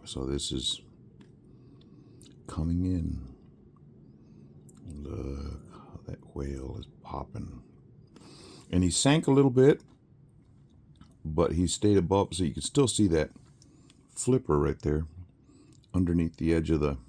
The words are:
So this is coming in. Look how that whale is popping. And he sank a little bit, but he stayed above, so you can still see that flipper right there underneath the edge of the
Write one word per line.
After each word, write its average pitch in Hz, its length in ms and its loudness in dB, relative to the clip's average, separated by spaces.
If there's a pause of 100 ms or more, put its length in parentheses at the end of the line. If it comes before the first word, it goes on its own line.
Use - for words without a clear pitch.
So - 200 -8
this 69 280 -4
is 65 280 -6 (1700)
coming 85 380 -2
in. 82 360 -2 (1800)
Look 71 580 -8 (120)
how - 340 -20
that - 280 -16
whale 69 460 -8
is - 60 -14 (160)
popping. - 600 -12 (1080)
And 90 120 4
he 90 80 4
sank 143 360 2
a - 40 0
little 139 200 6
bit, 131 320 6 (1400)
but 78 280 0
he 85 140 2
stayed 104 300 2
above, 95 380 2
so 95 100 -2
you 73 80 -2
can - 100 -8
still - 260 2
see 107 200 0
that 82 220 2 (840)
flipper 123 440 0
right 73 220 0
there 78 260 -2 (880)
underneath 85 420 2
the 80 160 0
edge 82 180 2
of 78 100 4
the 71 160 0 (120)